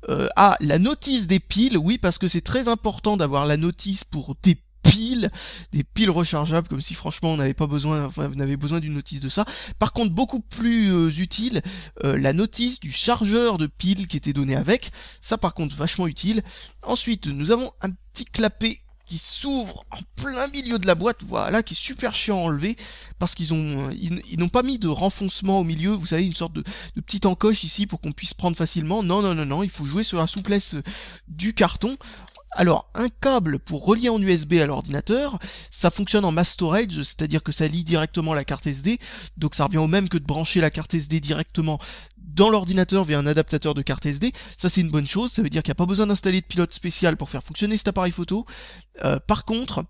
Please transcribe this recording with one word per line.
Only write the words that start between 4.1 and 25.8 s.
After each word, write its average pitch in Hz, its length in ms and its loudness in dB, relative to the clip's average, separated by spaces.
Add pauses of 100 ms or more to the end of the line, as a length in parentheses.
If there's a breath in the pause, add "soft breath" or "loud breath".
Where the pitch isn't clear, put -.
des 180 160 6 (260)
piles, 220 480 6 (420 loud breath)
des 143 100 0
piles 214 260 2
rechargeables, 165 600 0
comme 147 100 -4
si 156 140 -8
franchement 160 400 -2
on 156 40 0
n'avait 135 160 2
pas 151 140 0
besoin, 147 380 0
enfin, 143 280 -6
on 135 60 -6
avait 139 160 0
besoin 147 240 -2
d'une 151 140 -6
notice 143 260 -6
de 139 80 -6
ça. 196 160 0 (360 loud breath)
Par - 120 2
contre, 220 220 0
beaucoup 262 260 0
plus, 226 540 2
euh, 165 160 4
utile, 185 520 -2 (440 loud breath)
euh, 139 120 2
la 135 140 2
notice 233 480 0
du 139 140 -10
chargeur 226 640 2
de 156 100 0
piles 185 400 0
qui - 80 -6
était 147 160 -2
donnée 135 240 0
avec, 156 360 0 (280 loud breath)
ça - 180 -2
par - 180 0
contre 156 200 -4
vachement 165 320 -2
utile. 202 340 -2 (420 loud breath)
Ensuite, 233 440 -2
nous 143 240 0
avons 247 300 0
un 190 80 -4 (240)
petit - 100 -8
clapet 220 560 -2 (260)
qui 165 120 -8
s'ouvre 262 760 -6
en - 80 -14 (160)
plein 262 340 -2
milieu 254 300 -4
de 185 80 0
la 180 80 6
boîte, 208 320 0
voilà, 175 360 0
qui - 100 -8
est - 40 -6
super 247 360 -4
chiant 202 240 0
à 175 60 0
enlever, 165 340 0 (420 loud breath)
parce 175 160 -2
qu'ils 165 180 -2
ont, 147 360 -2
euh, - 40 -6
ils, 175 280 -6 (100)
ils 165 80 -4
n'ont 175 80 2
pas 247 160 2
mis 254 160 -2
de 208 80 0
renfoncement 190 720 0
au 185 60 0
milieu, 165 260 0